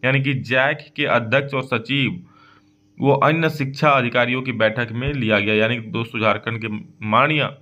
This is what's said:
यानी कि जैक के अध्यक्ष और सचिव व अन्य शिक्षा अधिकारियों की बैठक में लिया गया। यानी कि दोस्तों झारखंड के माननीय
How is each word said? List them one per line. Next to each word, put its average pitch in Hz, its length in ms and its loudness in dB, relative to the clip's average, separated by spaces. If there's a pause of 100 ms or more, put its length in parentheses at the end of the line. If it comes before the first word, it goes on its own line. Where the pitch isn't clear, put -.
यानी 135 160 2
कि 139 120 0
जैक 131 440 0 (180)
के 147 100 -2
अध्यक्ष 120 480 0
और 131 100 -2
सचिव 117 580 -2 (760)
व 135 160 2
अन्य 156 360 2
शिक्षा 143 400 0
अधिकारियों 123 520 2
की 131 100 -6
बैठक 110 400 0
में 127 220 -4
लिया 107 260 2
गया। 104 160 0
यानी 113 200 2
कि 110 140 -10
दोस्तों 117 320 -4
झारखंड 110 440 0
के - 20 -4 (400)
माननीय 131 420 2 (120)